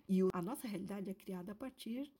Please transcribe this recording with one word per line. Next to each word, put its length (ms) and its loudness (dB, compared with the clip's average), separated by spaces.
E 140 6
o, 100 8
a 120 -2
nossa 240 -4
realidade 420 -4
é 60 -4
criada 380 -6
a 20 -8
partir 640 -6